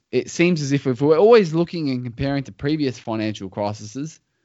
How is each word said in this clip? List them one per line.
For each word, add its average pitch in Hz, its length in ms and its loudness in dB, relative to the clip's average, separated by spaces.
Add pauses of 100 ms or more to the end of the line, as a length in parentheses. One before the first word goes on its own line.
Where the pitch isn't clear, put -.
(120)
it 123 160 -2
seems 170 320 2
as 139 120 -4
if, 139 140 0
if 131 140 -2
we're 151 180 4
always 208 360 6
looking 165 340 -2
and 127 160 -4
comparing 135 400 -4
to 107 80 -14
previous 143 460 -4
financial 107 500 -6
crises 107 720 -8 (240)